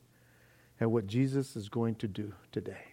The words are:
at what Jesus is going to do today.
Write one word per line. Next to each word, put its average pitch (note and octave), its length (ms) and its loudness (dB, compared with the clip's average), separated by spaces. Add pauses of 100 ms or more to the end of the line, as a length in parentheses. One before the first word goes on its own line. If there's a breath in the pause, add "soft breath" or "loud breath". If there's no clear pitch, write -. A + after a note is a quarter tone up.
(800 soft breath)
at A2+ 100 4
what A2+ 180 4
Jesus C3+ 480 2
is G#2 140 -6
going A#2 260 2
to A2+ 120 -2
do G#2 260 -6 (180)
today. F#2+ 420 -6